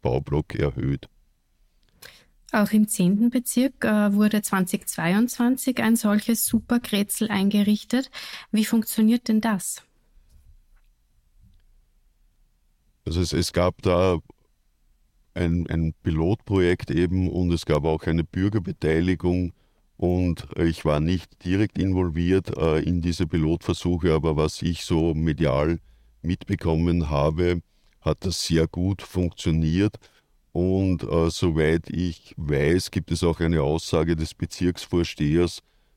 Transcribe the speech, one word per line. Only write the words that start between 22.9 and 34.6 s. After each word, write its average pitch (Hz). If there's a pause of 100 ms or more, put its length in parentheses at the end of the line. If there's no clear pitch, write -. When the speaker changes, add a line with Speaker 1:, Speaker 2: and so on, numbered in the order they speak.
Speaker 1:
diese 87
Pilotversuche, 85
aber 78
was 78
ich 85
so 82
medial 78 (420)
mitbekommen 85
habe, 80 (400)
hat 78
das -
sehr 80
gut 92
funktioniert. 85 (540)
Und, 92
äh, 82
soweit 80
ich -
weiß, 73
gibt -
es 90
auch 85
eine 82
Aussage 80
des 78
Bezirksvorstehers, 85 (360)